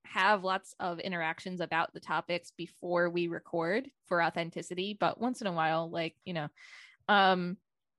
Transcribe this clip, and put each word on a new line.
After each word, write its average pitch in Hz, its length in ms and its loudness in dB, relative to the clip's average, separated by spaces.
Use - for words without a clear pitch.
have 196 400 2
lots 185 340 -2
of 175 220 -4
interactions 175 580 -4
about 165 340 0
the 196 60 -12
topics 170 560 -4
before 175 540 -2
we 170 180 0
record 170 600 -2
for 170 180 2
authenticity, 175 760 -4
but - 220 0
once 247 220 -4
in 214 60 -2
a 185 40 -2
while, 165 380 0
like, 165 340 -4
you 185 100 -8
know, 151 140 -4
um, 190 480 4